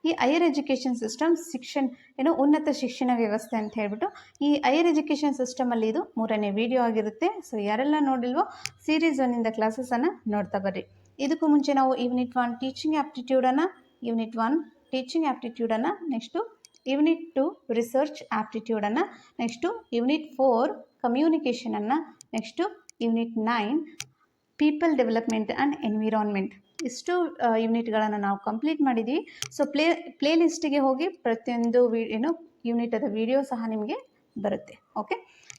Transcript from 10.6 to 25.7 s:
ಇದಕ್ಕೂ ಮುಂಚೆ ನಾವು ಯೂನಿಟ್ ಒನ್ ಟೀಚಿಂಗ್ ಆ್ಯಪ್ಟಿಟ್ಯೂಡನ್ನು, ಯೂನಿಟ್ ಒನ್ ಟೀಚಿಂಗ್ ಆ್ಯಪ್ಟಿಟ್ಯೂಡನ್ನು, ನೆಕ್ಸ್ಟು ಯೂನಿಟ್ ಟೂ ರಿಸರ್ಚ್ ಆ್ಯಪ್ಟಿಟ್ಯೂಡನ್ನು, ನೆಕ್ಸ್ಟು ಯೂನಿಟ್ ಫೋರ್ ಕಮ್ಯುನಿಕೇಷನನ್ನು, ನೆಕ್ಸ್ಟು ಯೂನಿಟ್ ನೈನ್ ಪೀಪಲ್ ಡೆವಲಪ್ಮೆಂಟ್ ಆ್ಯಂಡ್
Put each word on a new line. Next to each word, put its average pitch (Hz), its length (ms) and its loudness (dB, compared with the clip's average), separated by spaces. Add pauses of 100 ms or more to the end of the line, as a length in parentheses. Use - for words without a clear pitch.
ಇದಕ್ಕೂ 311 280 0
ಮುಂಚೆ 285 260 4
ನಾವು 262 240 4
ಯೂನಿಟ್ 247 400 -2
ಒನ್ 240 220 -2
ಟೀಚಿಂಗ್ 262 360 -2
ಆ್ಯಪ್ಟಿಟ್ಯೂಡನ್ನು, 262 1080 0
ಯೂನಿಟ್ 226 340 -4
ಒನ್ 269 260 0 (280)
ಟೀಚಿಂಗ್ 262 360 -2
ಆ್ಯಪ್ಟಿಟ್ಯೂಡನ್ನು, 247 840 -2
ನೆಕ್ಸ್ಟು 320 520 -6 (260)
ಯೂನಿಟ್ 302 480 2
ಟೂ 277 380 0
ರಿಸರ್ಚ್ 262 580 0
ಆ್ಯಪ್ಟಿಟ್ಯೂಡನ್ನು, 220 1080 -4
ನೆಕ್ಸ್ಟು 339 540 -4
ಯೂನಿಟ್ 269 420 -2
ಫೋರ್ 262 380 2 (280)
ಕಮ್ಯುನಿಕೇಷನನ್ನು, 254 1160 0 (140)
ನೆಕ್ಸ್ಟು 320 540 -6 (140)
ಯೂನಿಟ್ 233 360 0
ನೈನ್ 233 500 0 (720)
ಪೀಪಲ್ 302 400 2
ಡೆವಲಪ್ಮೆಂಟ್ 226 540 0
ಆ್ಯಂಡ್ 285 320 0